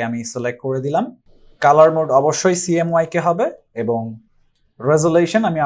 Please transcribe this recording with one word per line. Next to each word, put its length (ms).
আমি 120
সিলেক্ট 340
করে 200
দিলাম। 200
কালার 320
মোড 140
অবশ্যই 440
সিএমওয়াই 500
কে 140
হবে, 200
এবং 200
রেজোলিউশন 600
আমি 160